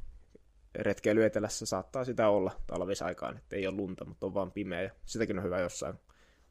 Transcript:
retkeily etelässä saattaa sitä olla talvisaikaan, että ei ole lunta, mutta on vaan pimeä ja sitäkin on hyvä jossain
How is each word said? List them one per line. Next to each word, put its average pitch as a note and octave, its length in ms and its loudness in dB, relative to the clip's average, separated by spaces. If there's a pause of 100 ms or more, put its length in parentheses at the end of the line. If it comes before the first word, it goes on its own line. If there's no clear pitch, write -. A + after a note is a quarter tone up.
(760)
retkeily G#2+ 500 4
etelässä G#2+ 420 0
saattaa B2+ 380 -2
sitä A2+ 240 4
olla F#2+ 240 6 (140)
talvisaikaan, F2+ 680 -4
että G#2+ 200 -10
ei G2 100 0
ole F#2+ 100 -2
lunta, F#2+ 280 -4
mutta - 220 -6
on F#2 80 -4
vaan F#2+ 180 0
pimeä F#2 300 -4
ja F#2+ 80 -4 (140)
sitäkin G#2+ 340 0
on F#2+ 60 0
hyvä F2+ 160 2
jossain E2+ 340 -2 (560)